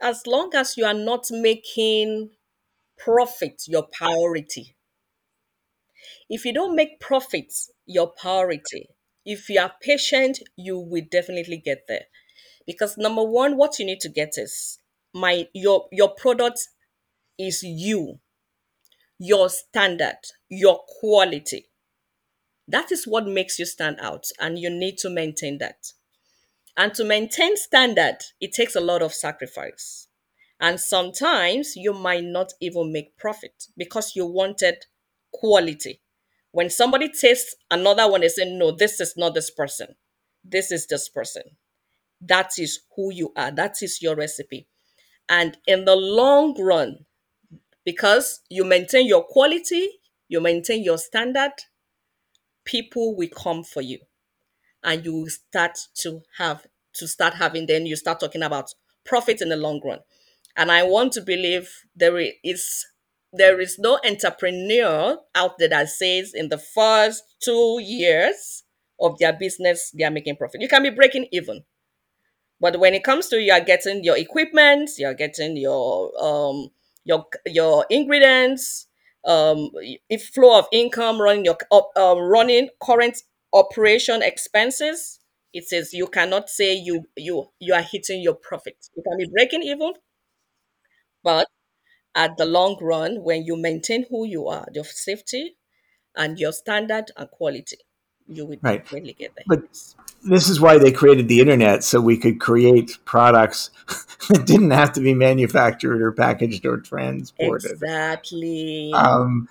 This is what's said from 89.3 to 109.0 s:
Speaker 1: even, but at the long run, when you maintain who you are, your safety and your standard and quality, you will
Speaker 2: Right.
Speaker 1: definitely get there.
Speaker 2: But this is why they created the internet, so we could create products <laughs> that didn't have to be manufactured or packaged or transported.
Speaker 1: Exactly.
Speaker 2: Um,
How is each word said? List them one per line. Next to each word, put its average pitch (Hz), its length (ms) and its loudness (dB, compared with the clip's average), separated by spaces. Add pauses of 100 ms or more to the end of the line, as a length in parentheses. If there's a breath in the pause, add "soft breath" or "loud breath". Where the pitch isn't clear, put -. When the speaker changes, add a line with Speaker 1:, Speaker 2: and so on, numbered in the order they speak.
Speaker 1:
even, 302 280 -6 (1300)
but 165 260 2 (640)
at 165 220 0
the 165 100 0
long 185 340 2
run, 165 420 -4
when 165 220 -2
you 165 120 -6
maintain 170 520 -4
who 226 160 -6
you 180 240 -6
are, - 240 -8
your 151 120 -10
safety - 720 -10 (580)
and 156 240 -6
your 156 140 -2
standard 214 640 -6
and - 140 -16
quality, 139 480 -8 (500)
you 156 180 -14
will 147 160 -14
Speaker 2:
Right. 123 200 -2
Speaker 1:
definitely 143 320 -16
get - 220 -18
there. - 100 -20
Speaker 2:
But 185 180 2 (600)
this 180 240 4
is 160 120 0
why 160 180 10
they 139 120 10
created 131 380 8
the 120 120 8
internet, 117 440 6
so 123 160 4
we 117 160 6
could 117 240 0
create 120 640 6
products 117 640 4 (300 loud breath)
<laughs> - 280 -12
that 160 180 6
didn't 208 260 6
have 143 220 4
to 139 60 -2
be 131 140 4
manufactured 127 880 2
or 113 100 2
packaged 117 540 -2
or 120 120 -2
transported. 139 920 -6
Speaker 1:
Exactly. 160 1200 -8
Speaker 2:
Um, 123 580 0